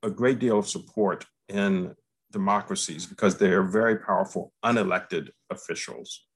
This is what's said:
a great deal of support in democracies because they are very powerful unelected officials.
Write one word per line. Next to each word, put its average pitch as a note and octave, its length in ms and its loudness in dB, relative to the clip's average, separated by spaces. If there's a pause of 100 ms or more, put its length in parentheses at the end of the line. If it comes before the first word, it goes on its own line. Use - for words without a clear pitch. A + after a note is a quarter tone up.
a A2 60 -2
great B2 300 2
deal A2+ 200 4
of G2+ 80 -2
support - 580 -2 (240)
in G2 460 0 (360)
democracies G2 760 -2
because - 320 0
they F#2+ 140 4
are F#2+ 120 4
very G#2+ 340 2
powerful F#2+ 560 -2 (100)
unelected F#2+ 680 0 (200)
officials. - 880 -10